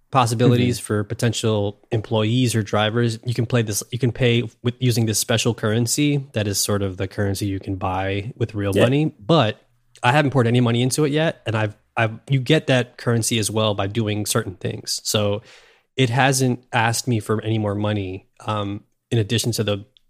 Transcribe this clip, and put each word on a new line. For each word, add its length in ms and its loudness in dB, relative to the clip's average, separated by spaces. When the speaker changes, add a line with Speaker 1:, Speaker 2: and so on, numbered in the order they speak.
Speaker 1:
possibilities 680 2
Speaker 2:
Mm-hmm. 80 -14
Speaker 1:
for 180 0
potential 840 -2
employees 640 0
or 80 2
drivers, 640 0
you 80 -2
can 100 0
play 180 0
this, 280 -4
you 80 -6
can 140 0
pay 320 2
with, 160 -2
using 280 2
this 120 0
special 360 0
currency 760 0
that 140 -2
is 120 -2
sort 240 0
of 140 -4
the 120 -6
currency 380 -2
you 140 -2
can 160 -6
buy 600 -4
with 180 -4
real 200 -2
Speaker 2:
Yeah. 100 4
Speaker 1:
money. 340 2
But 420 2
I 100 4
haven't 180 4
poured 160 2
any 140 4
money 220 2
into 220 0
it 60 0
yet, 360 -2
and 100 -2
I've, 200 -2
I've, 220 0
you 120 2
get 280 0
that 300 2
currency 400 0
as 120 0
well 240 2
by 140 -2
doing 380 -2
certain 280 -2
things. 500 -8
So 380 -2
it 140 2
hasn't 640 2
asked 360 0
me 120 2
for 220 -2
any 160 0
more 160 -2
money, 540 -4
um, 380 -4
in 80 2
addition 340 0
to 120 -2
the 200 -4